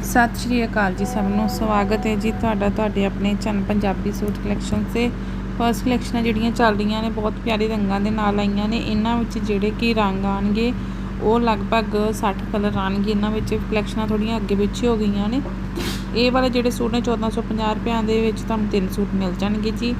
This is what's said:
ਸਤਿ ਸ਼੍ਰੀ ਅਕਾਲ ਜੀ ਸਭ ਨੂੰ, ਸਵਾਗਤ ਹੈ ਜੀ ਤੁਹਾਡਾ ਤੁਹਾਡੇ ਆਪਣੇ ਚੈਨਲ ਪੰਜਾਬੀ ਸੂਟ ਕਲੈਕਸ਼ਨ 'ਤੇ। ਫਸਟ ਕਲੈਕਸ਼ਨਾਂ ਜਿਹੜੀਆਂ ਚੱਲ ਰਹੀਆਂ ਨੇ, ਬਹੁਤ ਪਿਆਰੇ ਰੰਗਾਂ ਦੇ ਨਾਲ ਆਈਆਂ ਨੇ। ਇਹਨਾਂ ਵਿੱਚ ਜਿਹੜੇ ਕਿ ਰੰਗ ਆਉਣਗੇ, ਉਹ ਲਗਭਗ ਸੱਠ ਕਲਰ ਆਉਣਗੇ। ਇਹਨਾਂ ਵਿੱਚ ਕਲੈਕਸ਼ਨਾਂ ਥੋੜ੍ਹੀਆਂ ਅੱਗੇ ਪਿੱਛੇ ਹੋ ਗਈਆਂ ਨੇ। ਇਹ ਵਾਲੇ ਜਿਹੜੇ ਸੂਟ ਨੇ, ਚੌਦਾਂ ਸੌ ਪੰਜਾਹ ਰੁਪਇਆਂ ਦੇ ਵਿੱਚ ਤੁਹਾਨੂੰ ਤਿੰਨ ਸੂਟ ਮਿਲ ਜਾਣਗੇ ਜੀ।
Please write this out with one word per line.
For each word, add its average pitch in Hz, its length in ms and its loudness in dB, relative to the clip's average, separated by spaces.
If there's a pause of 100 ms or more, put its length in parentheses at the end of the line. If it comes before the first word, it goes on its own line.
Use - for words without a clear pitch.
ਸਤਿ 240 320 2
ਸ਼੍ਰੀ 240 260 0
ਅਕਾਲ 202 280 0
ਜੀ 196 120 -2
ਸਭ 208 180 -2
ਨੂੰ, 202 260 2
ਸਵਾਗਤ 208 560 0
ਹੈ 220 100 2
ਜੀ 208 160 0
ਤੁਹਾਡਾ 202 380 0
ਤੁਹਾਡੇ 202 360 0
ਆਪਣੇ 196 360 0
ਚੈਨਲ 208 220 0
ਪੰਜਾਬੀ 196 480 0
ਸੂਟ 208 180 -2
ਕਲੈਕਸ਼ਨ 202 540 -2 (100)
'ਤੇ। 240 180 2 (480)
ਫਸਟ 233 260 0
ਕਲੈਕਸ਼ਨਾਂ 240 360 0
ਜਿਹੜੀਆਂ 226 300 2
ਚੱਲ 226 240 4
ਰਹੀਆਂ 214 280 0
ਨੇ, 226 60 0
ਬਹੁਤ 214 240 -2 (100)
ਪਿਆਰੇ 220 240 0
ਰੰਗਾਂ 202 340 0
ਦੇ 208 80 2
ਨਾਲ 208 300 2
ਆਈਆਂ 202 280 2
ਨੇ। 226 100 0
ਇਹਨਾਂ 220 400 2
ਵਿੱਚ 233 220 -2
ਜਿਹੜੇ 208 400 0
ਕਿ 233 140 2
ਰੰਗ 196 320 2
ਆਉਣਗੇ, 202 480 0 (480)
ਉਹ 226 180 4
ਲਗਭਗ 214 720 2
ਸੱਠ 214 240 0 (180)
ਕਲਰ 208 240 0
ਆਉਣਗੇ। 196 340 0
ਇਹਨਾਂ 208 200 0
ਵਿੱਚ 214 220 -2
ਕਲੈਕਸ਼ਨਾਂ 214 540 -2
ਥੋੜ੍ਹੀਆਂ 214 300 0
ਅੱਗੇ 202 180 0
ਪਿੱਛੇ 202 320 0
ਹੋ 233 100 2
ਗਈਆਂ 202 320 0
ਨੇ। 262 120 0 (760)
ਇਹ 247 160 4
ਵਾਲੇ 262 180 4
ਜਿਹੜੇ 240 220 2
ਸੂਟ 226 220 -2
ਨੇ, 240 80 2
ਚੌਦਾਂ 226 280 0
ਸੌ 226 120 -2
ਪੰਜਾਹ 220 320 -2
ਰੁਪਇਆਂ 226 300 0
ਦੇ 220 180 2
ਵਿੱਚ 220 200 0
ਤੁਹਾਨੂੰ 214 260 0
ਤਿੰਨ 202 200 0
ਸੂਟ 196 260 -2
ਮਿਲ 190 200 0
ਜਾਣਗੇ 208 380 0
ਜੀ। 240 280 -2